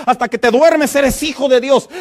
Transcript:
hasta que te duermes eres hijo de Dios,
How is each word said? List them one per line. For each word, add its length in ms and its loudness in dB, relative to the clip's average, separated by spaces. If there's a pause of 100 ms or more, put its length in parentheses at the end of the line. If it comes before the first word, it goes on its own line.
hasta 220 -2
que 100 -6
te 140 0
duermes 440 2
eres 280 0
hijo 240 -4
de 140 2
Dios, 280 0 (120)